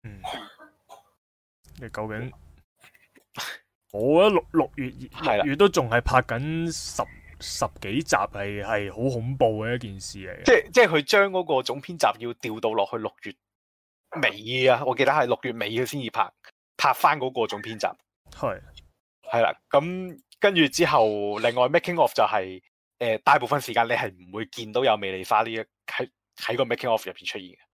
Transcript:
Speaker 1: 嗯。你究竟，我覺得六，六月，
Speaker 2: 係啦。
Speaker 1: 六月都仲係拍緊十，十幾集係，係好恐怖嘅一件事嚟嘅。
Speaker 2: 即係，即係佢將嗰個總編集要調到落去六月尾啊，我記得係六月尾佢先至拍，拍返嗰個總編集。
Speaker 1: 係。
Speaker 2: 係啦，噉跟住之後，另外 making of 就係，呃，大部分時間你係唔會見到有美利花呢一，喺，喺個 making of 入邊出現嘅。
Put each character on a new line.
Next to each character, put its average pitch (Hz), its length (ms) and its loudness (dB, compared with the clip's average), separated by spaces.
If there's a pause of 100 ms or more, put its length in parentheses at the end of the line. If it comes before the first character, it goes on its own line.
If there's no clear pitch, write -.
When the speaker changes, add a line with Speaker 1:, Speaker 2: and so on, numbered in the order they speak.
Speaker 1:
嗯。 101 180 -16 (1600)
你 113 80 -14
究 107 180 -6
竟， 113 240 -8 (1600)
我 139 320 4
覺 214 60 8
得 - 0 -
六， 180 220 2
六 151 240 2
月， 127 140 -6 (220)
Speaker 2:
係 127 260 0
啦。 98 60 2
Speaker 1:
六 - 20 2
月 135 100 0
都 202 120 6
仲 147 220 0
係 117 120 4
拍 127 200 2
緊 160 500 -4
十， - 320 -8 (360)
十 - 260 -4 (160)
幾 117 220 -4
集 - 120 0
係， 101 480 -4
係 104 280 -2
好 107 60 -14 (160)
恐 120 220 -4
怖 110 300 2
嘅 120 100 -2
一 123 40 -6
件 101 200 -12
事 - 200 -14
嚟 90 240 -14
嘅。 - 20 -4
Speaker 2:
即 262 60 6
係， 208 200 4
即 247 100 6
係 214 60 8
佢 156 160 2
將 202 280 4
嗰 185 120 0
個 131 200 2
總 135 180 -8
編 170 160 -14
集 110 280 0
要 120 100 -8
調 110 240 -10
到 110 120 -2
落 104 140 2
去 117 120 -8
六 107 140 -6 (120)
月 104 100 -14 (880)
尾 120 460 0
啊， 127 180 4
我 127 100 0
記 139 80 2
得 135 80 6
係 147 140 4
六 117 160 0
月 127 120 -4
尾 113 180 -4
佢 120 140 0
先 139 160 -8
至 113 100 -6
拍， 107 200 -2 (460)
拍 131 160 2
返 151 260 2
嗰 131 120 -4
個 120 160 -2
總 104 140 -8
編 110 160 -10
集。 - 100 -2 (440)
Speaker 1:
係。 101 300 -6 (680)
Speaker 2:
係 117 100 2
啦， 113 120 2 (160)
噉 180 500 -2 (200)
跟 202 160 4
住 156 120 6
之 170 180 2
後， 107 540 2
另 117 160 2
外 127 140 4
making 170 300 0
of 127 140 4
就 120 100 4
係， 95 380 -2 (380)
呃， 113 200 0
大 147 180 4
部 131 80 0
分 143 160 0
時 120 120 -10
間 117 140 2
你 117 40 -4
係 117 200 -2
唔 90 260 -20
會 113 100 -8
見 110 240 -14
到 120 120 0
有 113 140 4
美 98 140 -6
利 95 120 -8
花 107 200 2
呢 113 80 -4
一， 113 80 -6
喺， - 500 -10 (280)
喺 - 200 -6
個 135 80 0
making 117 240 -4
of 110 160 0
入 92 80 -10
邊 - 120 -20
出 - 120 -10
現 92 100 -14
嘅。 92 80 -20 (200)